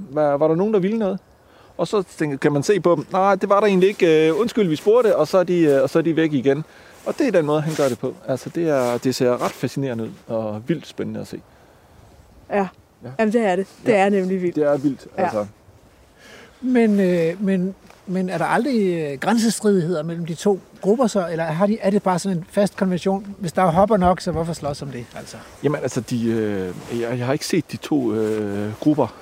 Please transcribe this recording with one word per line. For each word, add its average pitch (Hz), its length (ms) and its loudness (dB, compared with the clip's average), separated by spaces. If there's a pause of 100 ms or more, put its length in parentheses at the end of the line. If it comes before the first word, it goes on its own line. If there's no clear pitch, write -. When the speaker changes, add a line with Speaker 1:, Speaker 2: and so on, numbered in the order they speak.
(120)
Speaker 1:
Hva-, 147 80 -4 (180)
var 156 100 2
der 160 80 2
nogen, 208 180 0
der 202 60 2
ville 202 200 0
noget?" 196 200 -2 (580)
Og 170 100 -2
så 202 160 -2 (140)
tænker, 147 200 -2
kan 151 140 2
man 143 120 0
se 208 160 2
på 170 160 4
dem, 147 160 -2
"Nej, 190 240 2
det 190 140 -2
var 202 100 4
der 214 80 4
egentlig 190 220 4
ikke. 160 400 4
Øh, 160 100 0
undskyld, 220 280 0
vi 156 80 0
spurgte," 220 420 4
og 151 100 2
så 196 100 2
er 180 60 4
de, 175 180 0
øh, 139 220 4
og 131 60 0
så 165 100 0
er 160 40 2
de 160 120 0
væk 156 180 0
igen. 139 300 0 (420)
Og - 120 -6
det 294 100 0
er 226 40 0
den 170 140 2
måde, 151 160 0
han 156 160 -4
gør 143 120 2
det 117 100 -4
på. 127 160 -6 (120)
Altså, 131 220 -6
det 165 200 -2
er, 123 280 0
det 127 180 -2
ser 123 300 0
ret 196 60 -4
fascinerende 127 520 -6
ud 113 60 -8 (180)
og 107 400 -6
vildt 160 200 -4
spændende 107 320 -8
at 98 80 -12
se. - 140 -14 (1080)
Speaker 2:
Ja. 196 180 0 (360)
Speaker 1:
Ja. 123 60 -14 (100)
Speaker 2:
Jamen, 220 140 0
det 233 80 2
er 190 140 2
det. 190 120 -2 (180)
Det 247 60 4
Speaker 1:
Ja. 208 140 4
Speaker 2:
er 202 40 4
nemlig 190 320 0
vildt. 170 140 -2
Speaker 1:
Det 151 80 2
er 143 140 2
vildt, 135 300 -4 (100)
Speaker 2:
Ja. 190 60 -2
Speaker 1:
altså. 110 220 -2 (1160)
Speaker 3:
Men, 233 380 4
øh, 180 440 2
men, 190 320 0 (320)
men 185 220 -2
er 180 80 -4
der 160 80 0
aldrig, 202 480 2
øh, 147 260 -4
grænsestridigheder 196 840 2
mellem 170 220 -6
de 165 100 -6
to 196 240 0 (220)
grupper 233 260 2
så? 185 240 -2
Eller 165 120 -2
har 165 240 0
de, 214 120 0
er 196 100 -2
det 196 140 2
bare 180 160 2
sådan 190 180 -2
en 160 120 -8
fast - 280 0
konvention? 190 640 -2
Hvis 175 140 -6
der 190 80 0
er 180 100 4
hopper 202 260 4
nok, 180 240 2
så 180 100 -4
hvorfor 165 220 -4
slås 147 280 -8
om 139 100 -10
det, 120 140 -12 (100)
altså? - 220 -16 (260)
Speaker 1:
Jamen, 147 180 0
altså, 131 200 -2
de, 117 240 -4
øh, 104 480 -2 (280)
jeg, 120 160 -4
jeg 123 80 -4
har 135 80 0
ikke 151 120 -4
set - 260 0
de 113 60 -6
to, 123 360 -2
øh, 107 640 -2
grupper, 143 420 0